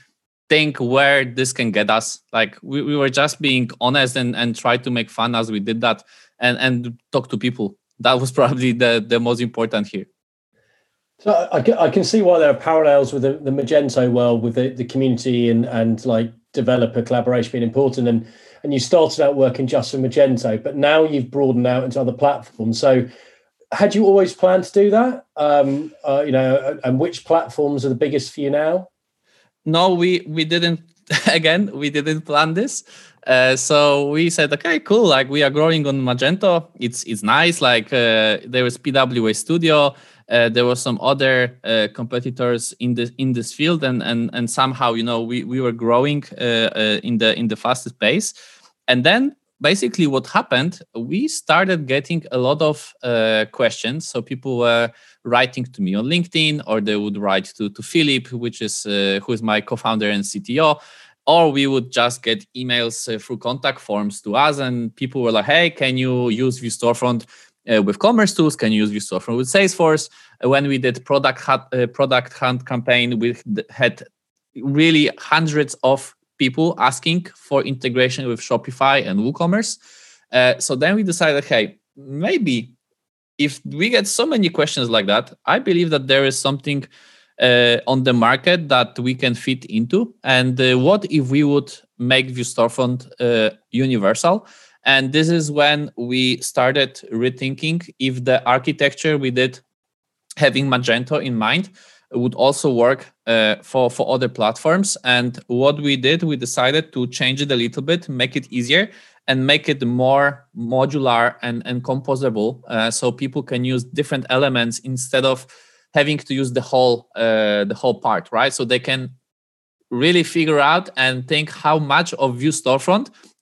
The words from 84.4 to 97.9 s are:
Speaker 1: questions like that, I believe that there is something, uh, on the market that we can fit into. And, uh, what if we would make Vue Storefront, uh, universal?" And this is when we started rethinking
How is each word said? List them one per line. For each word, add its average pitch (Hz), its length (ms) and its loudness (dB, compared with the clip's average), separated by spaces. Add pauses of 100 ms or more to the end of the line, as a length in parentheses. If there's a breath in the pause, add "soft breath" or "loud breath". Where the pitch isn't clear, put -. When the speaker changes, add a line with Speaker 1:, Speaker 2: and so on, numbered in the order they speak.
Speaker 1:
questions 147 400 -2
like 110 160 2
that, 104 280 0 (120)
I 175 140 0
believe 175 320 0
that 135 160 0
there 135 180 4
is 131 120 -2
something, 143 500 -4 (540 soft breath)
uh, 120 360 4 (100)
on 131 160 0
the 127 100 2
market 131 560 2
that 127 300 0
we 127 160 -4
can 127 180 -2
fit 127 320 -6
into. 123 480 -2 (100)
And, 127 380 0
uh, 127 160 4
what 190 320 2
if 139 220 0
we 143 120 2
would 143 300 0 (240)
make 131 320 0
Vue 123 140 -6
Storefront, 123 640 -2 (100)
uh, 117 360 0 (160)
universal?" 127 760 0 (360 soft breath)
And 135 280 2
this 160 180 2
is 160 220 0
when 147 440 0
we 127 460 -2
started 131 600 -2 (100)
rethinking 135 880 -4